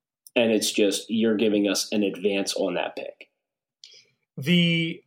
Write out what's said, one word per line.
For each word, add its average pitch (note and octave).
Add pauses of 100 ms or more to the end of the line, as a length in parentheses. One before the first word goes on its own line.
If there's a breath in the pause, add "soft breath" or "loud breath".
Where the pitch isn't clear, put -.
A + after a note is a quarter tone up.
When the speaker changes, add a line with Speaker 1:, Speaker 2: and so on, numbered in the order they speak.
(360)
Speaker 1:
And A#2
it's G#2
just, G2+
you're A2
giving G#2
us F#2+
an G#2
advance G2
on F2+
that -
pick. - (1080 loud breath)
Speaker 2:
The, E3+